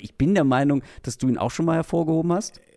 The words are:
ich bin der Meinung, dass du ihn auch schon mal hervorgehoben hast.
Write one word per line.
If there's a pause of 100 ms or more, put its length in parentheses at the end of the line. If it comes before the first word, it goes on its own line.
ich
bin
der
Meinung, (220)
dass
du
ihn
auch
schon
mal
hervorgehoben
hast. (180)